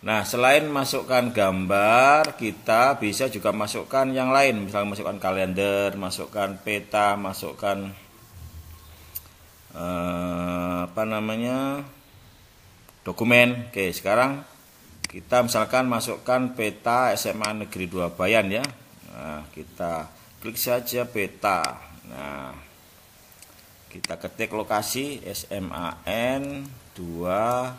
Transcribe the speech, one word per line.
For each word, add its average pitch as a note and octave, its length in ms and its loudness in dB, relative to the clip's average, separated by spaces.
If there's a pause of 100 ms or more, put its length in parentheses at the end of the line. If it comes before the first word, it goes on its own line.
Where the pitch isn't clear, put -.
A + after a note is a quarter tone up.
Nah, G#2+ 240 0
selain C3+ 400 6
masukkan B2+ 640 0
gambar, G#2+ 1040 6
kita A#2 640 4
bisa A2 320 -2
juga G#2 240 0
masukkan A2 560 0
yang C3 180 0
lain. C3 380 4
Misalnya G2+ 260 -2
masukkan G2+ 240 -4
kalender, F#2+ 800 0
masukkan F#2+ 640 -4
peta, G#2 560 2
masukkan, G2 760 -4 (1800)
eh, F2 1080 -2
apa G#2+ 260 -2
namanya, A#2+ 720 -2 (1300)
dokumen. A#2+ 680 4
Oke, F#2+ 220 0
sekarang C3 500 2 (640)
kita G#2+ 380 0
misalkan A#2 420 2
masukkan B2 640 -2
peta A#2+ 640 0
S - 160 -2
M G#2+ 100 -4
A G#2+ 140 -2
Negeri G2 340 -6
dua F2 240 -2
Bayan G2 400 2
ya. B2 140 -2 (420)
Nah, D2+ 460 -12
kita D#2+ 560 -8 (320)
klik A2 180 -10
saja B2 480 -2
peta. F#2+ 720 -2 (300)
Nah, C2+ 420 -10 (1400)
kita F2+ 320 -12
ketik A2 320 -8
lokasi A2 720 -4
S G2 240 -10
M F#2+ 240 -6
A E2+ 320 -6
N C#3 640 -4 (240)
dua G2 880 -2